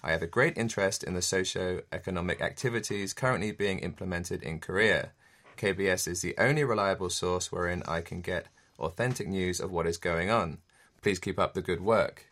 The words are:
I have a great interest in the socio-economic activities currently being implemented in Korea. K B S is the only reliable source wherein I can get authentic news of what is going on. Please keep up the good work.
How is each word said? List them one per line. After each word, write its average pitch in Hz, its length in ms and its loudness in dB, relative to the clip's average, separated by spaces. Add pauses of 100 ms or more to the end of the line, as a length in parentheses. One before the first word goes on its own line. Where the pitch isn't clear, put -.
I 78 80 0
have 82 100 2
a 85 60 -2
great 135 300 2
interest 101 460 0
in 90 100 -4
the 90 80 -2
socio-economic 90 1200 -2
activities 101 720 -2
currently 113 380 0
being 98 280 0
implemented 92 640 -4
in 80 160 -6
Korea. 95 520 2 (440)
K 101 160 2
B 95 160 0
S 92 200 2
is 87 140 -2
the 87 160 -4
only 143 260 4
reliable 98 460 2
source 90 420 -2
wherein 87 360 -2
I 82 140 -2
can 90 200 -8
get 90 260 -2 (300)
authentic 107 500 -2
news 92 320 0
of 95 120 -4
what 85 160 0
is 85 100 0
going 87 320 0
on. 98 300 0 (420)
Please 98 180 2
keep 95 200 -2
up - 140 2
the 95 80 -2
good 90 200 -2
work. 101 500 2